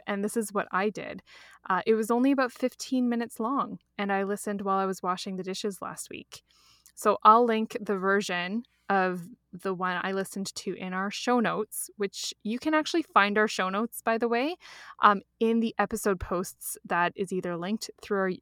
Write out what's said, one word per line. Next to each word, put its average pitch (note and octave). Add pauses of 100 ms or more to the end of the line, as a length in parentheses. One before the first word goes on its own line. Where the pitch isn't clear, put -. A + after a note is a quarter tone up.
and G3+
this G#3
is A3
what G3
I G3
did. - (480)
Uh, F#3
it A3
was A3
only B3
about C4
fifteen -
minutes A#3
long, A#3 (180)
and G3+
I G3
listened G3+
while G3
I F#3+
was F#3+
washing F#3
the F#3
dishes F#3+
last -
week. - (540)
So G#3
I'll A3+
link A3+
the G#3
version F#3+ (260)
of F#3 (400)
the F#3+
one F3+
I F#3+
listened F#3+
to -
in F#3
our F#3+
show B3
notes, F#3+
which - (100)
you A3+
can D#4
actually D#4
find G3+
our G#3+
show F#3+
notes, G#3
by A3+
the A#3+
way, B3+ (460)
um, G3+ (180)
in A3+
the A3+
episode G3+
posts -
that F3
is F#3+
either F3+
linked F#3+ (120)
through G3+
our F#3+ (100)